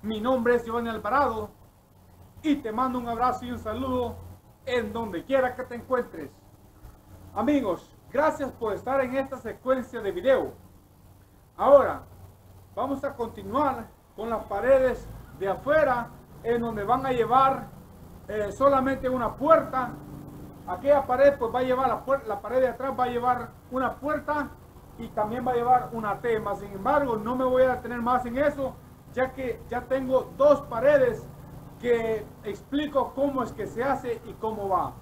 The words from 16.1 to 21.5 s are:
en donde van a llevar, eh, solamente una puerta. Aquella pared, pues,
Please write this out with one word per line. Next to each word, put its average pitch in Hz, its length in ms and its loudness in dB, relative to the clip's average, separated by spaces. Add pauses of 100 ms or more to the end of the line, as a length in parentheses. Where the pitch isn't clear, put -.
en 233 180 0
donde 220 220 -4
van 254 220 2
a 262 60 0
llevar, 254 560 4 (600)
eh, 208 240 -4
solamente 269 560 2
una 247 280 -2
puerta. 262 560 2 (760)
Aquella 277 380 4
pared, 277 320 6
pues, 233 160 -2